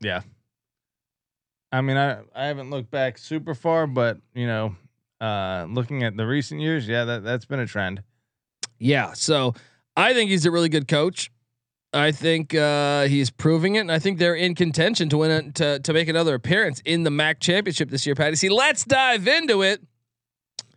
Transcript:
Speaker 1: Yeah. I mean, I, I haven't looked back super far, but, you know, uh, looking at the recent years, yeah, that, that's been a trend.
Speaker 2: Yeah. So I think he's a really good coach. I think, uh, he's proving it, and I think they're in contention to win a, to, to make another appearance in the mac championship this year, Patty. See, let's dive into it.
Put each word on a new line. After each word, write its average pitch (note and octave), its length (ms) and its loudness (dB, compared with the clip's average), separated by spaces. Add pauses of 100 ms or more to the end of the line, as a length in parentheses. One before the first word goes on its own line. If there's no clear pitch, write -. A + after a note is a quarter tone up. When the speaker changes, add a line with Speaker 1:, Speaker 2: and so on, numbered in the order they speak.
Speaker 1:
Yeah. F#2 200 -4 (1500)
I C3 80 0
mean, C3+ 160 0
I, C#3 240 0 (140)
I C3+ 120 -6
haven't C#3 240 -8
looked C3 200 -10
back C3 280 -2
super D#3 360 -8
far, E3 320 0
but, A#2+ 320 0 (140)
you B2 140 -4
know, A2 300 -2 (440)
uh, F#2+ 480 -4
looking B2 360 -4
at G#2 120 -4
the A2 100 -2
recent C#3+ 340 -4
years, D#3 280 -2
yeah, A#2 160 0
that, A#2 200 -4
that's A#2 220 -4
been C#3 120 -6
a A#2+ 80 -4
trend. F#2+ 360 -6 (760)
Speaker 2:
Yeah. B2+ 360 2
So C3+ 400 0 (420)
I A3 180 4
think A3 160 2
he's F3 160 2
a E3+ 40 4
really E3+ 180 2
good D3 200 0
coach. D#3+ 420 0 (640)
I D3 200 2
think, D#3+ 420 -2
uh, D3 520 2
he's C#3 240 2
proving E3 440 2
it, A3 60 2
and F3 120 -4
I D#3+ 60 2
think F#3 200 -2
they're F3 180 4
in F3 180 0
contention E3 540 2
to D3+ 100 2
win D#3+ 120 2
a, D3+ 220 0
to, D3 280 0
to D#3 120 -4
make D#3+ 160 2
another D#3+ 260 2
appearance D3+ 500 0
in E3+ 180 0
the D#3 80 2
mac D3+ 300 0
championship F3 500 0
this C3+ 160 -4
year, C#3+ 80 0
Patty. D#3 220 0
See, F#3+ 140 0
let's C4+ 340 2
dive B3 420 2
into C4 360 2
it. G3 200 0 (960)